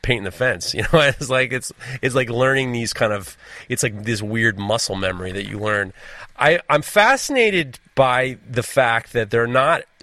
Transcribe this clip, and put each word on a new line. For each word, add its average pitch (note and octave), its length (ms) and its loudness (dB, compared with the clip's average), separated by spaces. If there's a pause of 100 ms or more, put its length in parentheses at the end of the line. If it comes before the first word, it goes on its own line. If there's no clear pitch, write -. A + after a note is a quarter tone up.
painting A#2+ 220 0
the F#2+ 80 -8
fence. A#2 420 -2
<laughs> - 0 -
You - 80 -4 (100)
know, E3 80 6
it's C#3 300 0
like, B2+ 240 0
it's, B2+ 180 -8 (300)
it's B2+ 140 0
like B2+ 140 0
learning C3 440 2
these A#2 180 -2
kind G#2+ 220 0
of, G2 240 -8 (320)
it's B2+ 140 -2
like G#2+ 200 -4
this G#2+ 180 -2
weird A2 360 0
muscle G2+ 380 -2
memory F#2 360 -4
that G2+ 160 -6
you G2+ 120 -8
learn. G#2 340 0 (440)
I, D#3 220 4 (100)
I'm D3+ 120 2
fascinated G#3+ 1000 2 (140)
by B2+ 440 2 (120)
the A#2+ 140 -2
fact A#2 500 2
that A2 160 0
there A#2 140 2
are A#2 40 0
not C3 360 2 (200)